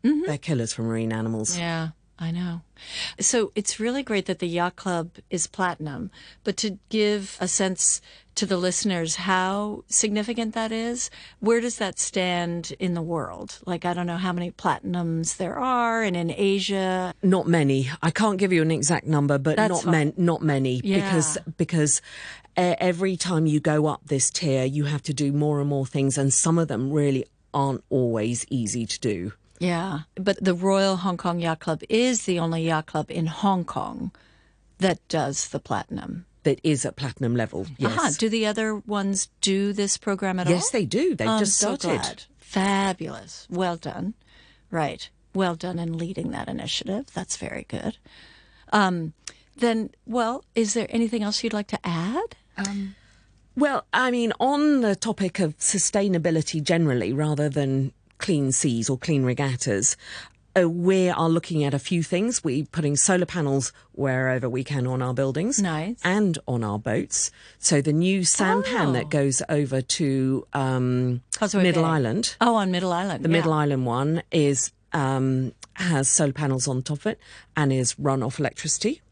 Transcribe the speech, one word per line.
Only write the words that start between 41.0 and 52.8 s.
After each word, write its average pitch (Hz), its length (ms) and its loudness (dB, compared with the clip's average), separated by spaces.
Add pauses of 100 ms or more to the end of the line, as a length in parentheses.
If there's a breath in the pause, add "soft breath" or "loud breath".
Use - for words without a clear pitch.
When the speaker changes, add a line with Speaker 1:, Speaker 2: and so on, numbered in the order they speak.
Speaker 2:
They've 220 140 -2
Speaker 1:
I'm 220 100 2
Speaker 2:
just 208 220 2
Speaker 1:
so - 160 0
Speaker 2:
started. - 260 -2
Speaker 1:
glad. - 220 -8 (160)
Fabulous. 190 1120 -2
Well 175 260 -2
done. 180 380 -8 (560 soft breath)
Right. 165 360 -4 (280)
Well 190 180 2
done 170 240 -8
in 165 200 -4
leading 170 340 -6
that - 160 -8
initiative. - 680 -6
That's - 240 -8
very - 320 -10
good. - 280 -6 (760 loud breath)
Um, 180 400 2 (420 loud breath)
then, 226 360 0 (140)
well, 233 380 -2 (120)
is 220 180 2
there 226 160 0
anything 226 340 0
else 208 200 -2
you'd 226 100 -2
like 208 140 -4
to - 160 -4
add? 190 520 -2 (220)
Speaker 3:
Um, 196 380 -6 (600 soft breath)